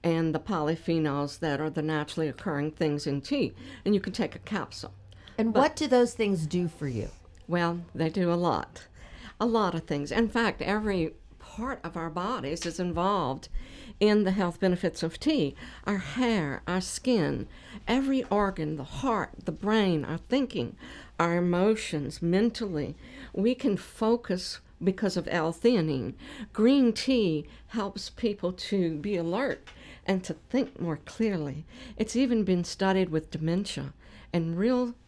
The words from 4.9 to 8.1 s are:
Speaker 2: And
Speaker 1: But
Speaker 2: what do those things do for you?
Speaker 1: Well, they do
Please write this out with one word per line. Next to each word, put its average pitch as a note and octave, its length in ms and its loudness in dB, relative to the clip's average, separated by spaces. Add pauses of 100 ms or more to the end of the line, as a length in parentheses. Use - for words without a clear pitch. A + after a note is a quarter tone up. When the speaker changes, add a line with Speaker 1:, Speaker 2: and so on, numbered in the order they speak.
Speaker 2:
And A3 140 2
Speaker 1:
But B3 60 6
Speaker 2:
what D4+ 160 4
do D4+ 120 -2
those A#3+ 260 6
things G3 320 0
do F3 220 0
for D3+ 200 -6
you? A#2 220 -4 (380)
Speaker 1:
Well, E3+ 340 0 (120)
they D#3+ 160 0
do F3 220 2